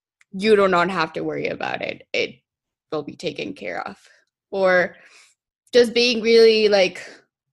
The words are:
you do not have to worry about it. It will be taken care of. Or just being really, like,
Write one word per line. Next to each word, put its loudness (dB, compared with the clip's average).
you 2
do 4
not 0
have -4
to -8
worry -8
about -8
it. -12
It -4
will -8
be -14
taken -10
care -12
of. -16
Or 0
just 4
being 0
really, 6
like, 0